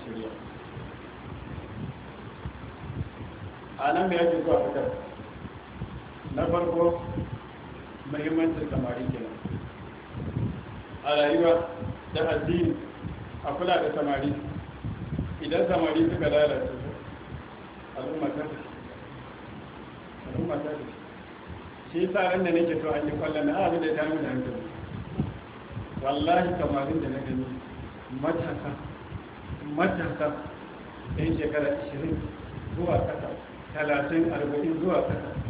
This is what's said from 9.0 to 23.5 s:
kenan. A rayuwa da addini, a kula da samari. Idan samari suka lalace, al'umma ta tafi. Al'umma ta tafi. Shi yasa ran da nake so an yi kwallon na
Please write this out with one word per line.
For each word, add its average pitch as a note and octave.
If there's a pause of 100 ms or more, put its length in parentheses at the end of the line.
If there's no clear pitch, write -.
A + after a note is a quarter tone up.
kenan. A2+ (1700)
A C#3+
rayuwa E3+ (460)
da D#3 (100)
addini, E3 (720)
a C#3+
kula F3
da D#3
samari. C#3+ (1080)
Idan D#3+
samari E3
suka D3+
lalace, C#3 (1200)
al'umma C#3+
ta D3+
tafi. - (1700)
Al'umma D#3
ta D3
tafi. D3 (1000)
Shi F3
yasa F#3
ran F#3
da E3+
nake E3
so D#3
an D3+
yi D3+
kwallon D3+
na C#3+ (140)